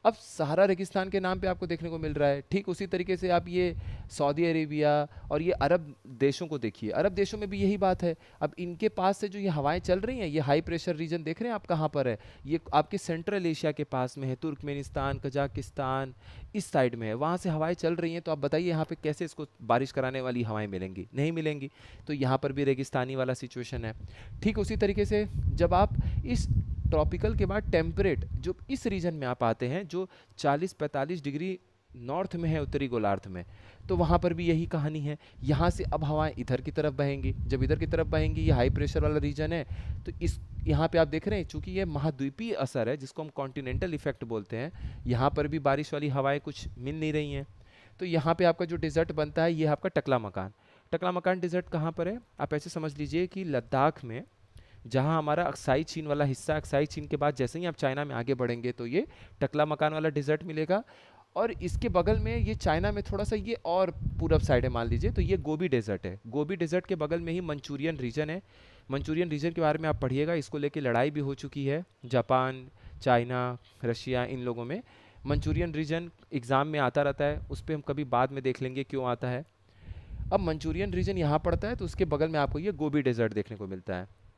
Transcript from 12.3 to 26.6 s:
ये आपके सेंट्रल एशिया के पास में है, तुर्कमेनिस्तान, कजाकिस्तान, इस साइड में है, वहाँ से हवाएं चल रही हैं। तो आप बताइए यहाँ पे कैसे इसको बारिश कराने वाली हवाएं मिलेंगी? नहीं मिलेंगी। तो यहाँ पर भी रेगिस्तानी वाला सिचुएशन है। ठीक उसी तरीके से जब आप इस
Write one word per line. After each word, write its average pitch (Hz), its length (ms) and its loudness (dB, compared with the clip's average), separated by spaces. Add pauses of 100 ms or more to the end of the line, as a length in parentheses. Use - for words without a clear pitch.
ये 156 140 0 (140)
आपके 156 240 2
सेंट्रल 175 480 -2
एशिया 160 260 0
के 147 120 -4
पास 127 340 -2
में 135 100 -4
है, 131 80 -2
तुर्कमेनिस्तान, 139 840 -4
कजाकिस्तान, 135 960 -4 (420)
इस 202 100 -2
साइड 127 300 4
में 113 120 -4
है, 107 60 0
वहाँ 156 240 0
से 180 120 -2
हवाएं 156 240 0
चल 170 220 0
रही 165 180 -2
हैं। 170 80 -4
तो 165 100 -4
आप 151 60 0
बताइए 151 300 0
यहाँ 160 180 0
पे 165 180 -6
कैसे 151 220 -2
इसको 151 200 -10 (160)
बारिश 120 300 2
कराने 131 300 -2
वाली 123 220 0
हवाएं 107 240 -2
मिलेंगी? 92 480 -6
नहीं 147 160 0
मिलेंगी। 151 400 -4 (360)
तो 151 60 -2
यहाँ 135 240 2
पर 139 140 0
भी 139 120 0
रेगिस्तानी 131 520 0
वाला 127 180 0
सिचुएशन 123 520 -6
है। 110 100 -6 (480)
ठीक 214 160 2
उसी 208 180 0
तरीके 202 280 2
से 208 220 2 (220)
जब 170 240 4
आप 196 200 6 (320)
इस 247 220 0 (380)